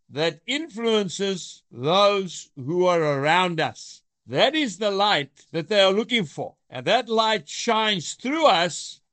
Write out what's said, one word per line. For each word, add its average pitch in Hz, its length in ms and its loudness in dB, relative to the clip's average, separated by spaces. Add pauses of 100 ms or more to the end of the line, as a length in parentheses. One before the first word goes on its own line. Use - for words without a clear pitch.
(100)
that 160 360 -2
influences 214 1200 -2
those 190 840 0
who 165 300 0
are 175 160 4
around 156 580 2
us. - 420 -6 (240)
That 196 300 0
is 226 220 -2
the 208 120 -2
light 196 640 -2
that 160 160 -4
they 208 120 4
are 190 120 6
looking 226 320 0
for. - 300 -12 (140)
And 123 180 -12
that 220 220 2
light 220 400 0
shines 214 680 -2
through 302 320 0
us 175 540 0 (120)